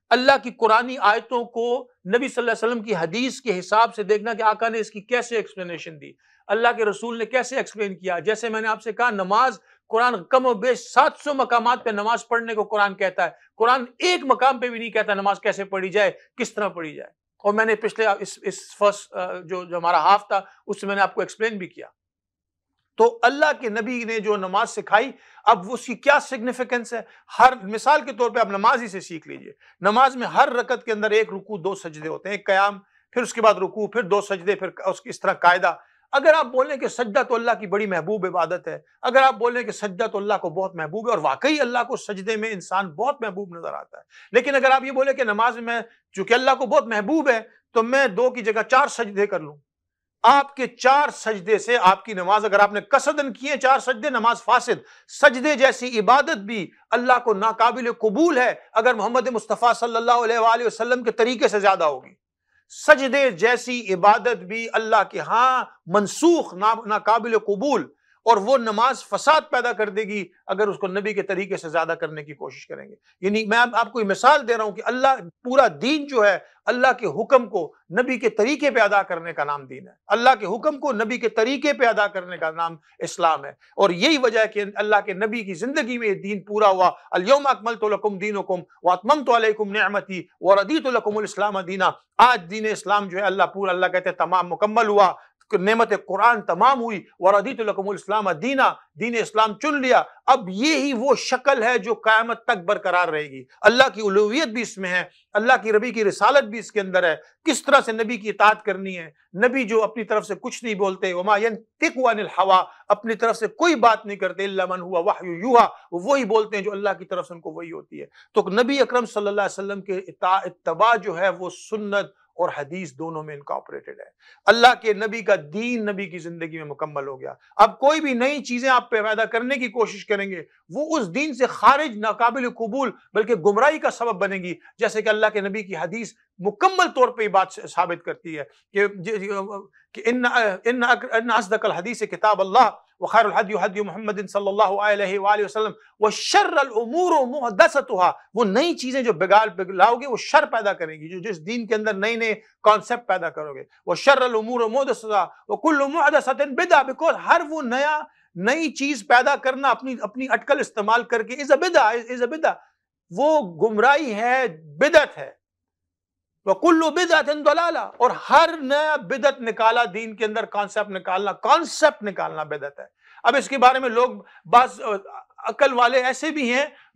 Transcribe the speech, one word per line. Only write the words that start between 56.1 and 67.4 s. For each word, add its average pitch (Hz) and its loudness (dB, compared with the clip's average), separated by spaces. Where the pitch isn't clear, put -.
भी 202 -8
अल्लाह 247 2
को 233 0
नाकाबिल 226 0
कबूल 254 0
है 233 -2
अगर 226 2
मोहम्मद 226 -2
मुस्तफ़ा 233 0
सल्लल्लाहु 233 0
अलैहि 226 2
वसल्लम 240 -2
के 233 -2
तरीके 233 2
से 202 0
ज्यादा 190 2
होगी। 135 -6
सजदे 269 4
जैसी 240 0
इबादत 208 2
भी 202 -8
अल्लाह 220 0
के 185 -10
यहाँ 226 -2
मनसूख, 208 2
ना, 220 0
नाकाबिल 214 0
कबूल, 202 -2